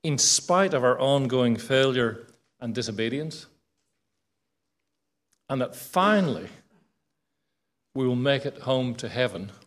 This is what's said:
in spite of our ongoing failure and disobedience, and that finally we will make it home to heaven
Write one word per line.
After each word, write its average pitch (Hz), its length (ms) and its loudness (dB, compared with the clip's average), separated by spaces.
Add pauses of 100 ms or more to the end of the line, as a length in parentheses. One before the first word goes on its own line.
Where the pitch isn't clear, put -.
in 147 160 -2
spite 185 560 2
of 131 100 2
our 123 160 4
ongoing 131 560 2
failure 127 720 0 (380)
and 117 120 -6
disobedience, 117 720 -6 (2000)
and 135 100 -2
that - 160 -4
finally 180 720 0 (1500)
we 135 100 0
will 123 100 2
make 131 300 0
it 135 140 -8
home 127 340 -2
to 113 160 -10
heaven 101 420 -4 (140)